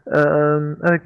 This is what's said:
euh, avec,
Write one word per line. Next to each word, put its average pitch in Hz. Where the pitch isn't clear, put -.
euh, 151
avec, 170